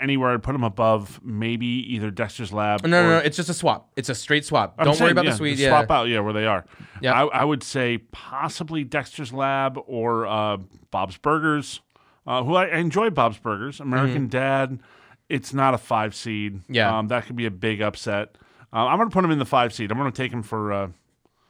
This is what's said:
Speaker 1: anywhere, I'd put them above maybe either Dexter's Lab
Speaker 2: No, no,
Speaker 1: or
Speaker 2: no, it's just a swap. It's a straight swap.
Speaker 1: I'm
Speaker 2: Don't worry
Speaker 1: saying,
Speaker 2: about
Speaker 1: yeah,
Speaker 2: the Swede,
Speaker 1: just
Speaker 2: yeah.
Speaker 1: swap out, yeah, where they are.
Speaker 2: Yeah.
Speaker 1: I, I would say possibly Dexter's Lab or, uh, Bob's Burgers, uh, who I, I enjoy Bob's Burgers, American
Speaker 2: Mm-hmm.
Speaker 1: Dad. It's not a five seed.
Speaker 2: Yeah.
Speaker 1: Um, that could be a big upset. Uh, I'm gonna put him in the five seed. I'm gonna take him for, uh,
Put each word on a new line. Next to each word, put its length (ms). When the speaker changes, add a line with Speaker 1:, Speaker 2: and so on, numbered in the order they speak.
Speaker 1:
anywhere, 320
I'd 100
put 80
them 120
above 600
maybe 440
either 440
Dexter's 400
Lab 320
Speaker 2:
No, 60
no, 100
Speaker 1:
or 120
Speaker 2:
no, 80
it's 180
just 120
a 40
swap. 420
It's 140
a 60
straight 300
swap. 320
Speaker 1:
I'm 80
Speaker 2:
Don't 80
worry 40
Speaker 1:
saying, 140
Speaker 2:
about 140
Speaker 1:
yeah, 60
Speaker 2:
the 60
Swede, 140
Speaker 1:
just 100
Speaker 2:
yeah. 80
Speaker 1:
swap 220
out, 180
yeah, 100
where 140
they 120
are. 200
Speaker 2:
Yeah. 120
Speaker 1:
I, 140
I 180
would 180
say 360
possibly 720
Dexter's 480
Lab 560
or, 400
uh, 300
Bob's 260
Burgers, 640
uh, 160
who 120
I, 100
I 120
enjoy 320
Bob's 280
Burgers, 420
American 440
Speaker 2:
Mm-hmm. 60
Speaker 1:
Dad. 500
It's 240
not 200
a 40
five 360
seed. 540
Speaker 2:
Yeah. 300
Speaker 1:
Um, 100
that 180
could 120
be 80
a 60
big 300
upset. 540
Uh, 140
I'm 100
gonna 120
put 140
him 80
in 80
the 60
five 280
seed. 160
I'm 80
gonna 140
take 220
him 100
for, 300
uh, 140